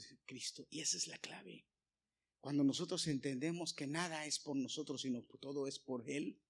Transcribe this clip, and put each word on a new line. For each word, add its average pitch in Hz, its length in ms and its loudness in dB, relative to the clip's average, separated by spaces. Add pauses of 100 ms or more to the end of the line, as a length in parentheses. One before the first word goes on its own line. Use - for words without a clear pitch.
(240)
Cristo, - 460 -8
y 156 120 -4
esa 175 160 4
es 160 100 0
la 147 100 -8
clave. 180 480 -10 (760)
Cuando 143 220 4
nosotros 156 460 4
entendemos 147 680 2
que 143 140 -2
nada 160 360 0
es 147 140 0
por 143 180 -2
nosotros, 135 460 0
sino 123 240 -2
que - 120 -16
todo 139 280 -2
es 135 140 -4
por 123 280 -4
Él, 147 420 -2